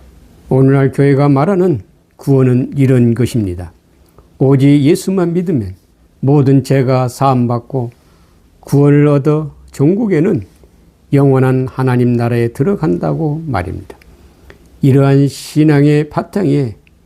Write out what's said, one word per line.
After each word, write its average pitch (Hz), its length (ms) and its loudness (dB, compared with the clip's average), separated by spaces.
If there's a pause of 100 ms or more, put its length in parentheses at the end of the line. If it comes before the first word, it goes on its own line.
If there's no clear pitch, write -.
(500)
오늘날 135 420 2
교회가 143 380 2
말하는 170 500 0 (380)
구원은 131 580 0
이런 127 380 2
것입니다. 98 580 -4 (680)
오직 139 420 2
예수만 180 500 0
믿으면 165 440 -4 (440)
모든 139 460 2
죄가 127 420 0
사함받고 120 840 -2 (680)
구원을 143 480 2
얻어 147 480 -2 (160)
종국에는 180 680 0 (720)
영원한 131 560 2
하나님 123 420 0
나라에 117 380 -2
들어간다고 160 1000 -4
말입니다. 90 500 -8 (840)
이러한 139 460 2
신앙의 147 840 0
바탕에 143 680 -4 (300)